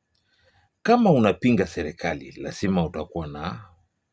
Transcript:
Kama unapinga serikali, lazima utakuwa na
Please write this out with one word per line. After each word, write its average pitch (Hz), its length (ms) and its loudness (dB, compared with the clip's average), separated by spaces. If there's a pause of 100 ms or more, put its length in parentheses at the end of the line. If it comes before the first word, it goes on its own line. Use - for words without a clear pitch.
(840)
Kama 226 280 4
unapinga 110 560 4
serikali, 78 640 -8
lazima 95 540 -2
utakuwa 78 420 -8
na 80 380 -10 (480)